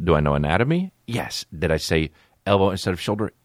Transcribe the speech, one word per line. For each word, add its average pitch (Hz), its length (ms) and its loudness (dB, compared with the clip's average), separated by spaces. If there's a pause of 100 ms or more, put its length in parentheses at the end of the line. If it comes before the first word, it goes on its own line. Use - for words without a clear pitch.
Do 85 120 4
I 76 60 4
know 73 140 2
anatomy? 120 580 0 (140)
Yes. - 380 -6 (120)
Did 80 140 0
I 80 60 2
say 78 340 0 (360)
elbow 98 240 4
instead 95 220 -4
of 87 80 -6
shoulder? 104 320 -4 (120)